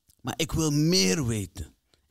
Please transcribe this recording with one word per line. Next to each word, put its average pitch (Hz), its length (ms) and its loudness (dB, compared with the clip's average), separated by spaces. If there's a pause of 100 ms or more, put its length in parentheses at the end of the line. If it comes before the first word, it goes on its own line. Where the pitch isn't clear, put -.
(200)
Maar - 160 -6
ik 160 160 -2
wil 156 180 0
meer 170 560 2
weten." 107 480 -6 (360)